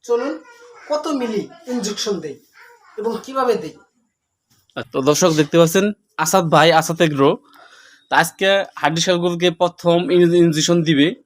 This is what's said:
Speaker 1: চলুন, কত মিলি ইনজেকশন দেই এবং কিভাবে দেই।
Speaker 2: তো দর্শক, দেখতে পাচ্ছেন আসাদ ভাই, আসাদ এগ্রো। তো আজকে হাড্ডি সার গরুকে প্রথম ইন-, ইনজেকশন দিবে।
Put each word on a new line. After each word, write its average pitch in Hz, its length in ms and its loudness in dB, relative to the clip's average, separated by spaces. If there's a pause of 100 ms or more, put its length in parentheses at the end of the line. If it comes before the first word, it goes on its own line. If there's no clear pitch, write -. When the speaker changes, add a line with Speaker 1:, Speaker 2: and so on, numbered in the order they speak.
Speaker 1:
চলুন, 247 300 -2 (560)
কত 302 180 -4
মিলি 240 360 -4 (240)
ইনজেকশন 208 520 -6
দেই 151 180 -12 (600)
এবং 220 140 -6 (140)
কিভাবে 262 280 -2 (100)
দেই। 156 120 -14 (1160)
Speaker 2:
তো - 100 -6
দর্শক, 151 380 2
দেখতে 151 200 0
পাচ্ছেন 170 260 2 (320)
আসাদ 180 360 0
ভাই, 160 180 4
আসাদ 160 300 0
এগ্রো। 147 280 2 (800)
তো - 60 -4
আজকে 170 320 0 (340)
হাড্ডি 160 200 0
সার 180 220 0
গরুকে 175 280 0
প্রথম 170 460 0 (180)
ইন-, 175 280 4
ইনজেকশন 165 340 2 (100)
দিবে। 147 200 2 (180)